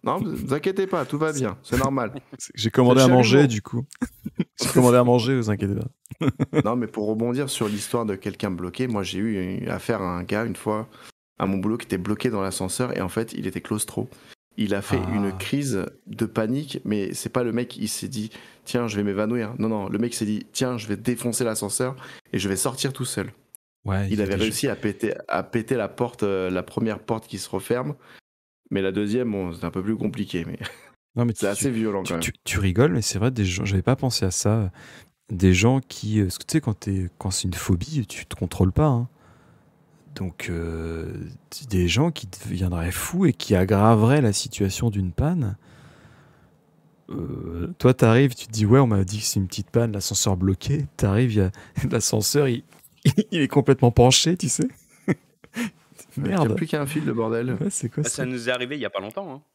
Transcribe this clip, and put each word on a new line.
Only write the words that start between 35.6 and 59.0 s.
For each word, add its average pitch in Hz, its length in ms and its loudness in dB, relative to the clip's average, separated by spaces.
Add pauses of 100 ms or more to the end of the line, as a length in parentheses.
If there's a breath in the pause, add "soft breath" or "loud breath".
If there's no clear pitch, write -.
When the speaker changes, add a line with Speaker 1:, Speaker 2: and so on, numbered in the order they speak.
Speaker 2:
qui, 107 400 -2
euh, - 40 4
parce 90 120 -4
que - 80 -14
tu - 80 -4
sais, 160 80 2
quand 110 180 -2
t'es, 95 380 -4
quand - 120 -4
c'est - 140 -4
une 92 100 -2
phobie, 104 540 -2
tu - 180 -14
te - 100 -10
contrôles 92 360 2
pas, 151 160 4
hein. 123 220 0 (1040 soft breath)
Donc, - 340 -8
euh, 82 640 -6 (360)
t-, - 160 -14
des 92 240 2
gens 143 200 4
qui - 180 -8
deviendraient 90 640 -4
fous - 320 0
et 139 80 6
qui - 200 0
aggraveraient 107 680 6
la 113 100 4
situation - 580 -2
d'une 98 220 -2
panne. 135 460 -2 (1500 soft breath)
Euh, 85 580 -8 (100)
toi, 127 160 6
t'arrives, 123 400 6
tu - 140 -14
te - 40 -14
dis, « 107 160 2
Ouais, 123 120 8
on 135 80 6
m'a 101 160 4
dit 98 160 -4
que 110 60 -8
c'est - 140 0
une 95 80 0
petite - 220 -8
panne, 117 220 2
l'ascenseur 98 460 0
bloqué. » 98 480 0 (120)
T'arrives, 110 360 2
il 104 40 4
y 104 40 6
a, 92 100 4 (240 loud breath)
<laughs> 131 160 -2
l'ascenseur, 120 560 2
il, 123 160 -2 (400)
<laughs> - 280 2
il 170 100 0
est 135 60 4
complètement 131 440 4
penché, 127 460 6
tu 151 120 -2
sais. - 180 0 (400)
<laughs> - 1120 -8
Speaker 1:
Il 139 60 -4
y - 40 -2
a - 20 -2
Speaker 2:
Merde. 156 260 2
Speaker 1:
plus - 120 -2
qu'un 151 180 -2
fil, 147 200 -4
le 139 80 -2
bordel. 117 460 -2
Speaker 2:
Ouais, 202 100 -4
c'est 127 200 -6
quoi 147 160 -4
Speaker 3:
Ah, 123 40 -4
Speaker 2:
ça ? - 80 -6
Speaker 3:
ça 131 80 -4
nous 123 220 -6
est 127 40 0
arrivé 123 240 -4
il 147 60 -8
y 110 40 -6
a 98 40 -4
pas 98 120 -6